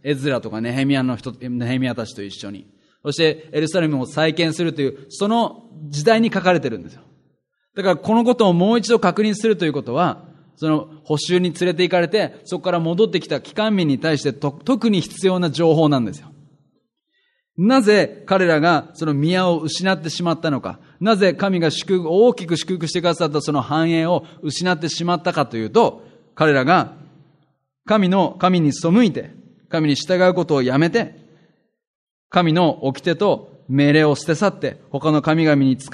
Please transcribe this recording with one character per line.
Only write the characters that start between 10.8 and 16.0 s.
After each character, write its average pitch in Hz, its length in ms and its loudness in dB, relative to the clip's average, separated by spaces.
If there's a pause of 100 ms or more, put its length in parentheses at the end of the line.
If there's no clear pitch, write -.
捕 151 120 -2
囚 175 220 0
に 175 140 0
連 180 140 -2
れ 180 60 0
て 175 100 -2
行 165 80 0
か 180 100 2
れ 170 80 -2
て、 185 340 -2
そ 180 140 -8
こ - 60 -12
か 180 80 -2
ら 170 100 0
戻 175 240 0
っ 170 40 2
て 165 120 -2
き - 80 -12
た 143 100 -4
帰 - 160 -16
還 214 180 0
民 180 140 2
に 135 120 0
対 156 180 0
し - 60 -8
て 139 100 -2
と-、 139 180 -6 (140)
特 233 240 0
に 196 100 2
必 - 280 -4
要 185 120 0
な 170 100 -2
情 160 260 2
報 156 120 4
な 139 140 2